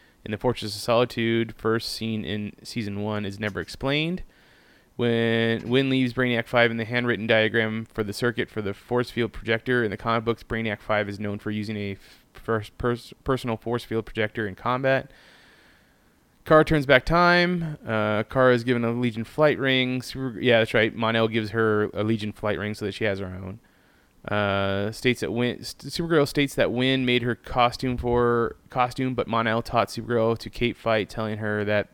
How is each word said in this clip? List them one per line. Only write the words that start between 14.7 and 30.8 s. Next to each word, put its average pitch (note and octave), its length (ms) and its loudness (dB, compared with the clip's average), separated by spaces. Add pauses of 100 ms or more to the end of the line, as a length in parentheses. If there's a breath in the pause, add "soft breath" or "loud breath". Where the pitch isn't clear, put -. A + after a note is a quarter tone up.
Kara D#3 200 8
turns D3 200 0
back C3 200 6
time. F3 720 2 (100)
Uh, G#2+ 360 0
Kara B2+ 300 4
is A#2+ 100 2
given A#2+ 200 0
a A#2 80 0
Legion A#2 320 -2
flight D3+ 340 2
ring. B2+ 460 0
Super-, C3 360 -8
yeah, A#2 200 6
that's A2+ 140 2
right. A2+ 220 4
Mon-El A2+ 340 2
gives A2 220 0
her G#2+ 420 2
a G2+ 100 -2
Legion G#2+ 280 0
flight G2+ 280 -2
ring G#2 160 -4
so G#2+ 100 -8
that G2 60 -4
she A2 140 -4
has G2 140 0
her G2 80 -6
own. F#2 320 -10 (680 soft breath)
Uh, G2+ 640 0
states B2 300 0
that E2+ 100 -2
Wynn, A#2+ 320 -2
St-, - 280 -14
Supergirl E3 360 2
states C#3+ 280 0
that G2+ 160 2
Wynn C3 340 2
made B2 180 2
her A#2+ 100 0
costume B2 640 0
for A#2+ 580 2 (140)
costume, B2+ 460 -2
but A#2 120 -2
Mon-El A2+ 360 0
taught A2+ 240 0
Supergirl A2+ 500 0
to - 120 -12
cape A#2+ 280 -2
fight, A2 320 0